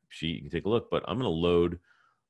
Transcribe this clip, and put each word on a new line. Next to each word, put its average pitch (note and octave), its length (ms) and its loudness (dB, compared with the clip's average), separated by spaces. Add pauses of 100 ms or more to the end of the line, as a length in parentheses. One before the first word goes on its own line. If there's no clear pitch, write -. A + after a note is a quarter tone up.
sheet, D#2+ 280 -6
you - 60 -12
can - 80 -14
take E2+ 160 -4
a G2 40 0
look. A#2 200 0
But E2 160 0
I'm F#2+ 120 -4
gonna B2+ 100 -2
load E2+ 520 2 (500)